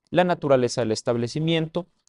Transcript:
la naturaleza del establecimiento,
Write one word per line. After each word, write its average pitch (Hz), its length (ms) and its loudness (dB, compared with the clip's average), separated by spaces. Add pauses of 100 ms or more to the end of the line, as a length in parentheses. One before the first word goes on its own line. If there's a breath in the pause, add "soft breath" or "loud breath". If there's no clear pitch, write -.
(100)
la 170 140 2
naturaleza 135 560 0
del 110 120 0
establecimiento, 160 920 -2 (220)